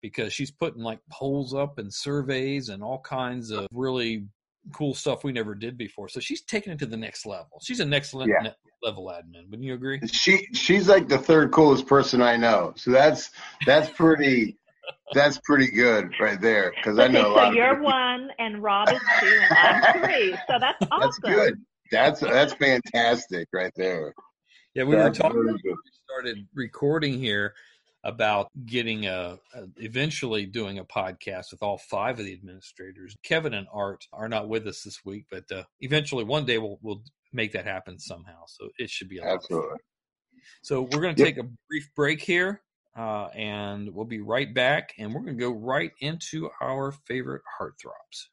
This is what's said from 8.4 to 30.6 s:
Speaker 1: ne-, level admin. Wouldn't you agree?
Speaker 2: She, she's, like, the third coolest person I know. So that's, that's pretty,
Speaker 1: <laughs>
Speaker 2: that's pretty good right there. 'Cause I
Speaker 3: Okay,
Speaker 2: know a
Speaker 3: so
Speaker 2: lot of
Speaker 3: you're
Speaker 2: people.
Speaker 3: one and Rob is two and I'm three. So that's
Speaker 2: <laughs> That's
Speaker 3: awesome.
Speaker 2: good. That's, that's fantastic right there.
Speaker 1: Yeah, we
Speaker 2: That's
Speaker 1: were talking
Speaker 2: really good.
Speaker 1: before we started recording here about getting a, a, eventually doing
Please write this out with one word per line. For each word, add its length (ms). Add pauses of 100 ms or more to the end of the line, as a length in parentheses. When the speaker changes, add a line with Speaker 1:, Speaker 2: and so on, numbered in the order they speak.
Speaker 1:
ne-, 100 (260)
level 260
admin. 440
Wouldn't 140
you 100
agree? 320
Speaker 2:
She, 480
she's, 340
like, 200
the 100
third 320
coolest 380
person 340
I 140
know. 400
So 160
that's, 380 (360)
that's 240
pretty, 680 (300)
Speaker 1:
<laughs> 280
Speaker 2:
that's 300
pretty 280
good 480
right 200
there. 320 (120)
'Cause 160
I 60
Speaker 3:
Okay, 80
Speaker 2:
know 60
a 40
Speaker 3:
so 100
Speaker 2:
lot 140
of 80
Speaker 3:
you're 180
Speaker 2:
people. 120
Speaker 3:
one 420 (100)
and 240
Rob 280
is 100 (180)
two 220 (100)
and 340
I'm 160
three. 300 (160)
So 140
that's 180
Speaker 2:
<laughs> 20
That's 120
Speaker 3:
awesome. 420
Speaker 2:
good. 200 (360)
That's, 300
that's 320
fantastic 1000
right 220
there. 400 (600)
Speaker 1:
Yeah, 100
we 100
Speaker 2:
That's 240
Speaker 1:
were 60
talking 160
Speaker 2:
really 140
good. 80
Speaker 1:
before 220
we 60 (140)
started 500
recording 640
here 360 (500)
about 440 (160)
getting 420
a, 300 (180)
a, 100 (140)
eventually 680
doing 320